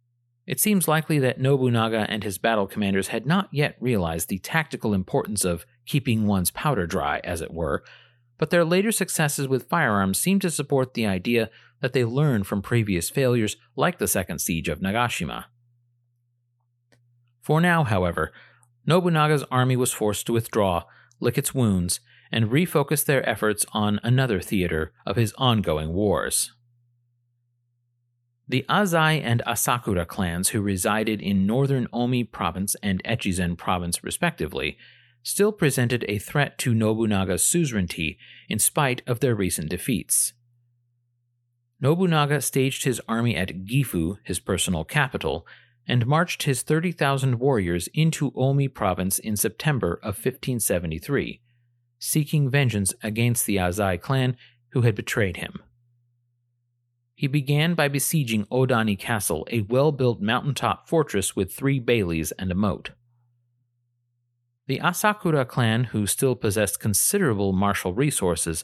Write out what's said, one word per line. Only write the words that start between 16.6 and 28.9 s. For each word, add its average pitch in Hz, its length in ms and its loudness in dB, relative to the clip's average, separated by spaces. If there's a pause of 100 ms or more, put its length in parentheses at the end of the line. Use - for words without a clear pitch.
For 151 180 2
now, 170 240 4
however, 90 480 0 (540)
Nobunaga's 156 640 4
army 127 240 4
was 123 160 0
forced 104 360 -2
to 117 60 0
withdraw, 101 520 2 (340)
lick 120 180 0
its - 160 -2
wounds, 98 460 2 (320)
and 110 180 2
refocus 147 540 2
their 139 240 2
efforts 107 460 0
on 104 280 0
another 120 380 2
theater 85 540 -2 (120)
of 101 120 -4
his 113 200 0
ongoing 85 560 0
wars. 90 600 -2 (2000)
The 127 200 0
Azai 160 540 2